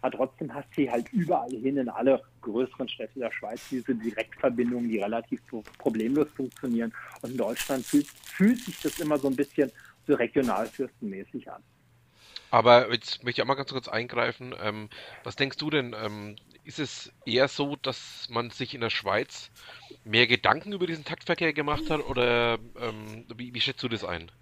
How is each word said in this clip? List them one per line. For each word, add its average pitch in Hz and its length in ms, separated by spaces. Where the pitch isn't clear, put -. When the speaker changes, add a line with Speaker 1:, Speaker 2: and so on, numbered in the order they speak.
Speaker 1:
aber 131 140
trotzdem 131 380
hast 143 160
du - 140
sie 127 60
halt 120 220
überall 160 400
hin 131 240
in 127 140
alle 127 320
größeren 123 460
Städte - 320
der 113 140
Schweiz, 113 360
diese 127 240
Direktverbindungen, 117 960
die 110 120
relativ 113 480
pro-, 113 140
problemlos 127 600
funktionieren. 117 560
Und 113 100
in 127 60
Deutschland 127 480
fühlt, 294 220
fühlt - 520
sich - 220
das - 180
immer 151 180
so 139 100
ein 135 80
bisschen 143 340
so 147 80
regionalfürstenmäßig 117 1400
an. - 100
Speaker 2:
Aber 120 440
jetzt - 320
möchte 123 160
ich - 20
auch 113 40
mal 135 80
ganz 135 180
kurz 131 160
eingreifen. 120 720
Ähm, 107 240
was 123 100
denkst 139 220
du 151 120
denn? 131 320
Ähm, 104 360
ist - 160
es - 320
eher 123 240
so, 143 260
dass - 560
man 117 200
sich - 220
in 131 60
der 117 100
Schweiz - 600
mehr 113 220
Gedanken 151 440
über 170 160
diesen 160 160
Taktverkehr 170 480
gemacht 151 380
hat? 156 100
Oder, 120 440
ähm, 110 460
wie, 123 180
wie 120 60
schätzt - 240
du 123 60
das 107 160
ein? 85 260